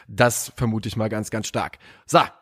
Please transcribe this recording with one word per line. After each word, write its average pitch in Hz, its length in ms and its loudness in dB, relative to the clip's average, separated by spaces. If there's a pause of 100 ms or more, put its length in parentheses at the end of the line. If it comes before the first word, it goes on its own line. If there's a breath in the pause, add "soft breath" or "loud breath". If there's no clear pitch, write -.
Das 117 500 2
vermute 110 320 -2
ich 98 80 -6
mal 110 120 -2
ganz, 107 220 -4
ganz 107 180 -6
stark. 101 300 -6 (260 soft breath)
So, 165 160 4 (220)